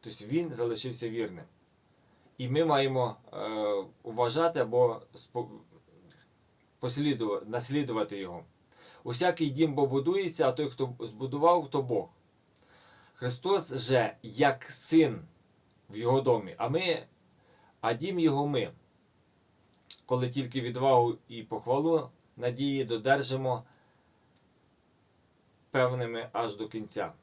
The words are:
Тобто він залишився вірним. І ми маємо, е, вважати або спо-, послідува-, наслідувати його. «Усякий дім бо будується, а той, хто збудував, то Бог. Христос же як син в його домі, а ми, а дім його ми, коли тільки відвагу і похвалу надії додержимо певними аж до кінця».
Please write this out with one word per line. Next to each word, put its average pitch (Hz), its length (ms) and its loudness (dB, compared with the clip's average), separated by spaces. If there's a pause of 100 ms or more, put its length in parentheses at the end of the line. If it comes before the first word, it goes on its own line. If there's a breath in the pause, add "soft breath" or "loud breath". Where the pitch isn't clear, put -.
Тобто 104 240 -12
він 151 300 -2
залишився 117 540 -4
вірним. 110 360 -6 (920 soft breath)
І 127 100 -6
ми 147 160 2
маємо, 135 520 2 (160)
е, 104 520 -2 (180)
вважати 123 580 0
або 117 420 2 (120)
спо-, - 340 -10 (1300)
послідува-, 123 680 -2
наслідувати 120 720 -4
його. 87 260 -10 (600 loud breath)
«Усякий 160 460 2
дім 147 240 2
бо 143 120 4
будується, 156 600 2
а 127 40 2
той, 147 160 -2
хто 131 320 -4
збудував, 135 720 2
то 139 120 0
Бог. 113 260 -2 (1040 soft breath)
Христос 127 600 -2
же 127 480 2
як 120 420 2
син 151 560 4 (680)
в 101 60 -14
його 120 240 2
домі, 113 380 2
а 120 100 -2
ми, 165 380 -2 (720 soft breath)
а 117 140 0
дім 180 240 -4
його 147 280 2
ми, 131 260 -2 (1300)
коли 123 240 0
тільки 127 300 -4
відвагу 123 540 4 (140)
і 117 140 -12
похвалу 135 680 0 (260)
надії 131 480 -2
додержимо 131 800 0 (2000 soft breath)
певними 123 640 0
аж 110 240 -2
до 107 120 -6
кінця». 104 440 -6 (100)